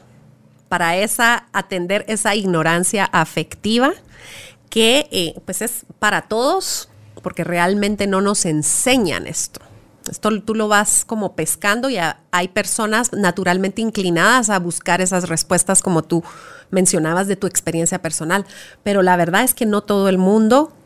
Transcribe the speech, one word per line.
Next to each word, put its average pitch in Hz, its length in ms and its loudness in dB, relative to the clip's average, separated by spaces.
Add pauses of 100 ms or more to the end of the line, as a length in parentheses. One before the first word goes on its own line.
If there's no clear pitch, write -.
(680)
para 175 280 0
esa, 233 560 0
atender 190 540 -2
esa 214 300 -2
ignorancia 180 680 0
afectiva 208 840 0 (800)
que, 233 400 2
eh, 175 240 -4 (100)
pues - 180 -8
es - 220 -8 (140)
para 208 240 0
todos, 277 680 -2 (340)
porque 175 200 -6
realmente 202 640 0
no 190 140 2
nos 202 260 0
enseñan 156 800 0
esto. - 340 -8 (480)
Esto - 220 -4 (100)
tú 220 140 -4
lo 220 140 -2
vas 208 360 2
como 214 300 -4
pescando 214 560 -2
y 220 80 -4
a-, 165 220 -2 (100)
hay 180 180 0
personas 214 640 -2
naturalmente 190 680 0
inclinadas 202 680 2
a 196 80 2
buscar 175 420 -2
esas 185 280 0
respuestas 175 540 0
como 165 200 0
tú 165 200 -2 (480)
mencionabas 180 560 0
de 196 100 -2
tu 190 100 -4
experiencia 165 540 -4
personal. 170 460 -4 (380)
Pero 202 180 2
la 185 140 6
verdad 175 260 2
es 254 100 2
que 233 140 -2
no 208 160 0
todo 196 260 2
el 185 80 4
mundo 220 560 4 (140)